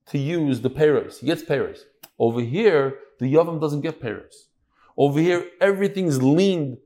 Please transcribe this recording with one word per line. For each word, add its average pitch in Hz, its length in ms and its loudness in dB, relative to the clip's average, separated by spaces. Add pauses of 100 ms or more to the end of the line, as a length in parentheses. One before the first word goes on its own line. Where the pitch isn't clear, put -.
(120)
to 147 60 -4
use 143 440 -2
the 127 80 -2
peiros. 147 500 0
He 120 60 -10
gets 160 180 -2
peiros. 123 360 -4 (380)
Over 117 240 0
here, 139 580 0 (200)
the 131 140 -2
yavam 165 260 2
doesn't 147 220 -2
get 156 200 -8
peiros. - 460 -12 (480)
Over 143 240 2
here, 175 300 0 (100)
everything's 190 640 0
leaned 151 640 2